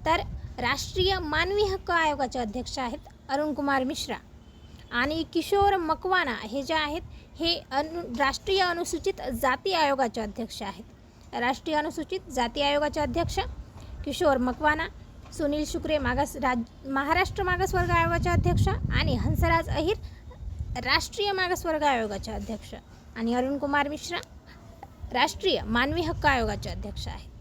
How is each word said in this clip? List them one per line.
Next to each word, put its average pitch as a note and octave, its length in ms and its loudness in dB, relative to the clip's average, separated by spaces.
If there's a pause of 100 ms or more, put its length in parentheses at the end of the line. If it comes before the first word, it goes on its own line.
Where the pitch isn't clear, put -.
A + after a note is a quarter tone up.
तर E4 140 4 (380)
राष्ट्रीय F4+ 600 0
मानवी F4 440 0
हक्क F#4+ 280 -2
आयोगाचे C#4+ 480 2
अध्यक्ष A#3 400 -4
आहेत B3+ 200 -4 (300)
अरुण D4 260 0
कुमार C#4 300 2
मिश्रा. B3+ 320 -4 (760)
आणि D4 400 0
किशोर G4 440 4
मकवाना E4 680 2
हे A#3 200 -4
जे D#4+ 120 -2
आहेत, D#4 280 0 (360)
हे E4+ 320 0
अनु-, D#4 480 -2
राष्ट्रीय C#4+ 420 2
अनुसूचित F4 600 0
जाती C4 500 0
आयोगाचे C4+ 480 2
अध्यक्ष G#3+ 420 -8
आहेत. G3 220 -8 (500)
राष्ट्रीय C4 420 0
अनुसूचित E4 540 -4
जाती B3+ 320 0
आयोगाचे D4 380 2
अध्यक्ष D4+ 380 0 (680)
किशोर C#4+ 320 2
मकवाना, D4+ 500 2 (520)
सुनील D4+ 280 0
शुक्रे D4+ 320 -2
मागास, C4+ 380 0
राज-, B3+ 520 -2
महाराष्ट्र D4+ 540 0
मागासवर्ग F4+ 480 2
आयोगाचे E4+ 400 4
अध्यक्ष E4+ 380 4
आणि C4+ 460 2
हंसराज D#4+ 540 2
अहिर D#4 280 0 (880)
राष्ट्रीय E4 480 2
मागासवर्ग F4 500 0
आयोगाचे A3 500 0
अध्यक्ष G#3 420 -8 (420)
आणि A#3 180 0
अरुण C4 240 2
कुमार C#4+ 300 2
मिश्रा D#4+ 300 -6 (920)
राष्ट्रीय C#4 500 2
मानवी C4 380 2
हक्क D#4+ 260 0
आयोगाचे A3 440 2
अध्यक्ष - 380 -8
आहे. - 220 -12 (100)